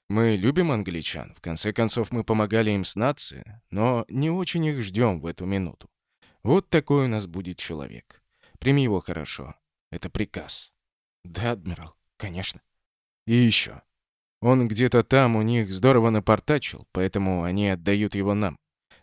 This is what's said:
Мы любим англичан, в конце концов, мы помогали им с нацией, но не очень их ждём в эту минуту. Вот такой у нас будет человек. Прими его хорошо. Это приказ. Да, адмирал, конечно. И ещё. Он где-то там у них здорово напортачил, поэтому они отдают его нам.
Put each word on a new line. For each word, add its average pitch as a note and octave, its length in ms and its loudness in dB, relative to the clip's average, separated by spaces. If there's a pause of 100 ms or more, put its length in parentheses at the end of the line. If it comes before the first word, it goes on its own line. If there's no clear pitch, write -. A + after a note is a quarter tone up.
Мы A2 260 2
любим D3 380 2
англичан, E2+ 640 -6
в - 80 -20
конце E2+ 320 -4
концов, A2+ 360 0
мы A#2 140 -2
помогали A2 460 2
им G2 160 0
с - 100 -4
нацией, A2+ 480 -4 (260)
но A#2 380 0
не C#3 220 -2
очень E3+ 340 -2
их D3 160 -2
ждём G2+ 400 0
в C#2+ 60 -8
эту E2+ 180 -8
минуту. F#2+ 460 -6 (520)
Вот E3+ 280 0
такой C#3+ 340 2
у B2+ 40 0
нас G#2+ 180 -2
будет F2+ 320 -10
человек. - 640 -12 (360)
Прими C#3 240 2
его G#2 200 0
хорошо. D2+ 540 -10 (340)
Это - 180 -10
приказ. - 640 -8 (500)
Да, F#2 280 -6
адмирал, E2 440 -8 (220)
конечно. F#2 460 -8 (640)
И A2+ 80 2
ещё. A#2+ 480 2 (600)
Он B2 240 4
где-то A2+ 380 4
там B2+ 320 4
у G#2+ 60 2
них A2 280 0
здорово A2+ 400 6
напортачил, A2 800 0
поэтому F#2+ 540 0
они G2 240 0
отдают G2+ 480 0
его G2+ 180 0
нам. G2+ 220 -2 (460)